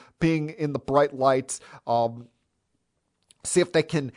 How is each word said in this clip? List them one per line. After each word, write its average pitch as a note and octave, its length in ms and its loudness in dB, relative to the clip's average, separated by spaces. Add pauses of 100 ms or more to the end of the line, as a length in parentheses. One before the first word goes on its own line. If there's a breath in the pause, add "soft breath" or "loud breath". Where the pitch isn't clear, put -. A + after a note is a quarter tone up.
(200 loud breath)
being D#3+ 320 0
in D3+ 200 -4
the C3+ 80 -4
bright C#3+ 340 2
lights. C3 460 0 (260 loud breath)
Um, A#2 440 -2 (1120)
see - 180 0
if E3+ 100 0
they D#3+ 120 4
can C#3 340 -4